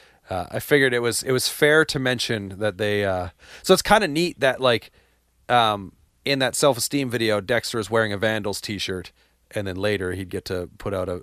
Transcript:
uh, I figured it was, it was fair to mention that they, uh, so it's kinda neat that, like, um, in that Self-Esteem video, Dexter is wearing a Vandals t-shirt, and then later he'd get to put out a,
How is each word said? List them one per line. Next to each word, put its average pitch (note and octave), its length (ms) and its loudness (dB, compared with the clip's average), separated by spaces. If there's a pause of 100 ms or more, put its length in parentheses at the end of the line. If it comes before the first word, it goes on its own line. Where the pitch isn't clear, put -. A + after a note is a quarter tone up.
(300)
uh, F2+ 220 -4
I A2+ 80 -6
figured C3+ 340 4
it A#2+ 60 2
was, A#2+ 240 -2
it C3 80 -2
was B2+ 180 0
fair D3+ 360 4
to D3 140 -4
mention A#2 600 -2
that G#2 180 -2
they, G#2 280 0
uh, F#2 240 -2 (320)
so - 120 4
it's F3+ 80 4
kinda G#3 260 4
neat D#3+ 340 -2
that, B2+ 200 2
like, A#2+ 300 2 (580)
um, G#2+ 440 2 (320)
in C#3 140 0
that B2+ 160 0
Self-Esteem C3+ 540 0
video, A2+ 300 0
Dexter A2+ 400 -2
is G#2 100 -6
wearing A2 220 2
a G2+ 60 -6
Vandals G#2+ 420 -2
t-shirt, F#2 520 -8 (400)
and G2+ 160 -4
then F#2 100 -6
later F#2+ 360 -2
he'd F#2 160 -8
get F2+ 160 -8
to F2+ 240 -6 (100)
put G2+ 140 -6
out F#2 140 -4
a, F2+ 160 -6